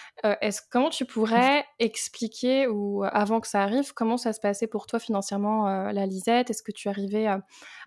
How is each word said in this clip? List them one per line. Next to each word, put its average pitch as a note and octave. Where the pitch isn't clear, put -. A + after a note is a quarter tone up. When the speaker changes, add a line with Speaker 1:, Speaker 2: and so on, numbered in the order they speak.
Speaker 1:
Heu, G#3
est-ce, G#3
comment C4
tu -
pourrais A#3+
Speaker 2:
<laughs> -
Speaker 1:
expliquer A#3+
ou, G3+
heu, F#3+
avant G#3
que -
ça G3+
arrive, A#3+
comment A3+
ça A#3+
se -
passait G3+
pour A3
toi A#3
financièrement, G#3
heu, -
la G3
Lisette ? A3+
Est-ce G#3+
que G#3+
tu -
arrivais G3+
à, G3